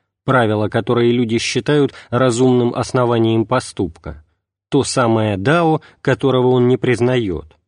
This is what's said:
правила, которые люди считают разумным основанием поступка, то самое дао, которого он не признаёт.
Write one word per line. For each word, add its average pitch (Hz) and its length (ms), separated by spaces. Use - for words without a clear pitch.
правила, 107 440
которые 117 440
люди 117 260
считают 143 560
разумным 123 640
основанием 113 720
поступка, 85 760
то 135 160
самое 110 540
дао, 156 420
которого 127 460
он 127 200
не 127 80
признаёт. 113 800